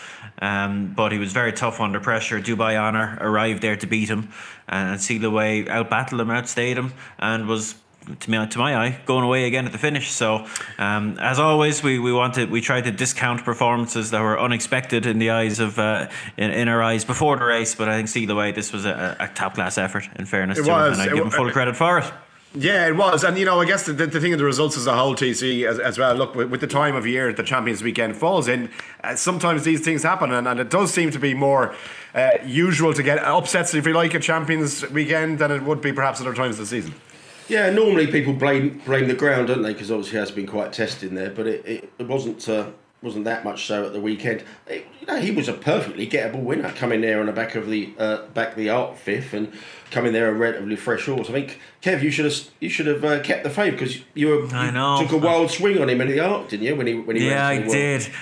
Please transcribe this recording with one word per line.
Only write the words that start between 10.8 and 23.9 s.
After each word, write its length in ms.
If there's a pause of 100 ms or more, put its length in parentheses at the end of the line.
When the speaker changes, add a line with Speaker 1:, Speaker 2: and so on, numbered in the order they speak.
Speaker 1:
as 200
always, 440
we, 160
we 120
wanted, 400
we 100
tried 240
to 60
discount 540
performances 640
that 100
were 180
unexpected 640
in 140
the 100
eyes 300
of, 200
uh, 300 (280)
in, 140
in 160
our 140
eyes 240
before 320
the 80
race. 300
But 140
I 140
think, 60
Sealaway, 440
this 200
was 120
a, 340
a 100
top 260
class 220
effort, 400
in 80
fairness 320
Speaker 2:
It 60
Speaker 1:
to 80
him, 40
Speaker 2:
was. 240
Speaker 1:
and 20
I 40
Speaker 2:
It 100
Speaker 1:
give 40
him 60
Speaker 2:
wa- 120
Speaker 1:
full 140
credit 240
for 240
it. 120 (440)
Speaker 2:
Yeah, 320
it 80
was. 280
And, 120
you 100
know, 160
I 40
guess 220
the, 60